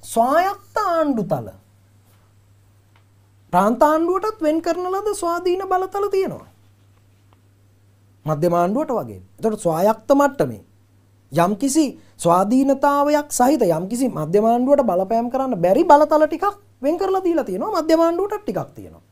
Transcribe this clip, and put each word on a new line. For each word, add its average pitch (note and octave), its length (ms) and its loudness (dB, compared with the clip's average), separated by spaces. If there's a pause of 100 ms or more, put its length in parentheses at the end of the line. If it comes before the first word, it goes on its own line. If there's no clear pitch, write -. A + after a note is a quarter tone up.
ස්වායත්ත D#4+ 720 -2 (100)
ආණ්ඩුතල. A3+ 640 -2 (2000)
ප්‍රාන්ත G#3 300 2
ආණ්ඩුවටත් F4+ 580 0
වෙන් D#4+ 200 0
කරන E4+ 280 -4
ලද G4+ 260 -4
ස්වාධීන F4 540 -4
බලතල F#4+ 400 -2
තියෙනවා. F4+ 380 -4 (1800)
මධ්‍යම D#3 280 0
ආණ්ඩුවට G#3+ 380 0
වගේ. A#2+ 300 -8 (140)
එතකොට G#3+ 260 -4
ස්වායත්ත F#3 500 0
මට්ටමේ C4+ 500 2 (760)
යම්කිසි C4 500 2 (280)
ස්වාධීනතාවයක් C#4 1160 2
සහිත B3+ 340 2
යම්කිසි F#3+ 460 0
මධ්‍යම E3 360 0
ආණ්ඩුවට B3+ 400 2
බලපෑම් G3+ 440 -2
කරන්න C4 260 -4
බැරි F#3 280 0
බලතල D4+ 420 4
ටිකක් D#4+ 200 -6 (320)
වෙන් D4+ 200 -2
කරලා F#4+ 260 -2
දීලා E4+ 200 0
තියෙනවා. G#3+ 300 -6
මධ්‍යම D#4+ 260 2
ආණ්ඩුවටත් F#4 440 -2
ටිකක් E3 280 -6
තියෙනවා. E2 400 -20